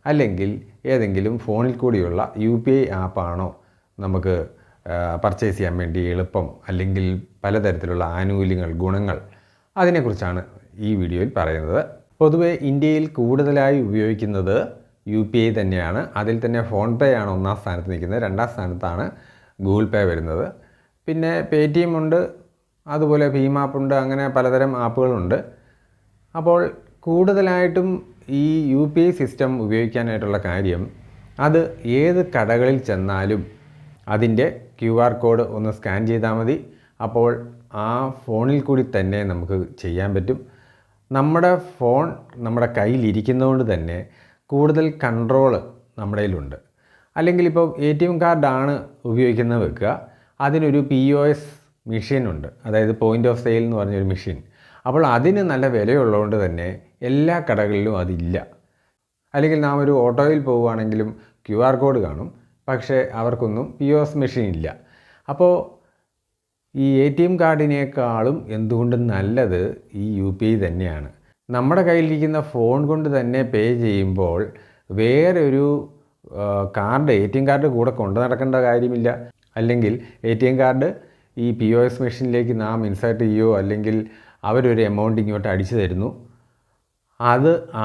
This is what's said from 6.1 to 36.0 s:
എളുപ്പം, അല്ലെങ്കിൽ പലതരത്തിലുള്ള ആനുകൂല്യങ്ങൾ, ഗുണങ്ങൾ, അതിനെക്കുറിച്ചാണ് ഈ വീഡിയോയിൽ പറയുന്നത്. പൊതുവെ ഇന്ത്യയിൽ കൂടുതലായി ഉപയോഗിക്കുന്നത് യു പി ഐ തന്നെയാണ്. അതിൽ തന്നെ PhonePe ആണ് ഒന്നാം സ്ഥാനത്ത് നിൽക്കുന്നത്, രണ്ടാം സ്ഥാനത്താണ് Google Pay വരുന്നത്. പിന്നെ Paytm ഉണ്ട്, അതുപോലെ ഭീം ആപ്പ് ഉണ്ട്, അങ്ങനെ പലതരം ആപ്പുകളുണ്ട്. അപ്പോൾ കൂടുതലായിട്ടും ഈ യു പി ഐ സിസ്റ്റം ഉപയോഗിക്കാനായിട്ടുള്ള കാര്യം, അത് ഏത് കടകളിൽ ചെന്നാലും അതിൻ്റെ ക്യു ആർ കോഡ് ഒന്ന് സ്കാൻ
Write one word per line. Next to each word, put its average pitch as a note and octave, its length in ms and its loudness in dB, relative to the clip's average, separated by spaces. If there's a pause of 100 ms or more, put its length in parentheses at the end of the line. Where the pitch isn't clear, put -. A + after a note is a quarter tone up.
എളുപ്പം, F2+ 320 -2 (240)
അല്ലെങ്കിൽ F#2+ 360 -2 (380)
പലതരത്തിലുള്ള F2 600 -2 (140)
ആനുകൂല്യങ്ങൾ, F#2 520 -2 (120)
ഗുണങ്ങൾ, F#2+ 360 -2 (640)
അതിനെക്കുറിച്ചാണ് G#2+ 640 0 (440)
ഈ G#2+ 140 0
വീഡിയോയിൽ F2 280 -2 (100)
പറയുന്നത്. D#2+ 420 -2 (400)
പൊതുവെ E3 300 4 (200)
ഇന്ത്യയിൽ D3+ 340 2 (140)
കൂടുതലായി C#3 600 2 (100)
ഉപയോഗിക്കുന്നത് G#2 680 0 (560)
യു A2 80 0 (120)
പി A#2 100 2
ഐ A2+ 160 2
തന്നെയാണ്. F#2+ 420 -2 (200)
അതിൽ A2+ 240 -2
തന്നെ A#2 260 -2
PhonePe A#2 400 0 (100)
ആണ് G2+ 140 -2
ഒന്നാം G2 260 -2
സ്ഥാനത്ത് F2+ 320 -6
നിൽക്കുന്നത്, F2+ 340 -4
രണ്ടാം G#2 280 -2
സ്ഥാനത്താണ് F2+ 500 -6 (640)
Google G#2 260 2
Pay G#2 100 2 (100)
വരുന്നത്. D#2+ 340 -4 (600)
പിന്നെ D#3+ 220 -2 (220)
Paytm D#3 480 2
ഉണ്ട്, D#3 180 2 (760)
അതുപോലെ D3+ 320 2 (100)
ഭീം C3+ 260 2
ആപ്പ് C#3 180 -4
ഉണ്ട്, C3+ 220 0
അങ്ങനെ C3+ 240 -2 (100)
പലതരം C3 360 2 (140)
ആപ്പുകളുണ്ട്. A#2 520 0 (1000)
അപ്പോൾ E3+ 200 4 (460)
കൂടുതലായിട്ടും F3+ 840 2 (540)
ഈ - 20 2 (300)
യു C#3+ 100 4 (100)
പി E3 120 4
ഐ F3+ 140 4
സിസ്റ്റം C3 320 -2 (120)
ഉപയോഗിക്കാനായിട്ടുള്ള A2 840 0
കാര്യം, F2+ 340 -2 (640)
അത് D#3 140 4 (400)
ഏത് F3 200 2 (160)
കടകളിൽ A#2+ 420 2 (120)
ചെന്നാലും G2 520 -2 (720)
അതിൻ്റെ A2+ 320 2 (340)
ക്യു A2+ 120 0 (120)
ആർ A#2+ 180 2
കോഡ് A#2 220 4 (140)
ഒന്ന് G#2+ 180 -2
സ്കാൻ G#2 340 -4